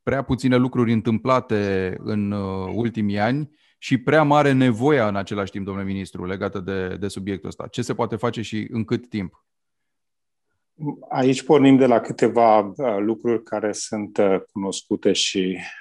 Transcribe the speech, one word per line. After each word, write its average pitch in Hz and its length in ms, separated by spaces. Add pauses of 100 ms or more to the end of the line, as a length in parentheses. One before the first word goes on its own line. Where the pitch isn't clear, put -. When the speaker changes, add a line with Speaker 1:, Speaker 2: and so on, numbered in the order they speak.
Speaker 1:
prea 131 200
puține 127 340
lucruri 123 360
întâmplate 104 1040
în, 104 320
uh, 95 440
ultimii 104 440
ani 131 320 (280)
și - 240
prea 156 200
mare 143 300
nevoia 131 560
în 101 80
același 98 340
timp, 101 140
domnule 98 220
ministru, 95 400
legată 98 320
de, 92 380
de 95 120
subiectul 95 400
ăsta. - 180
Ce - 160
se 123 120
poate 113 220
face 117 260
și 107 280
în 113 140
cât 117 240
timp? 98 360 (1600)
Speaker 2:
Aici 131 340
pornim 139 340
de 131 100
la 117 140
câteva, 113 580
uh, 104 400
lucruri 110 440
care 107 300
sunt, 104 440
uh, 95 240 (120)
cunoscute 98 600
și, 92 460 (220)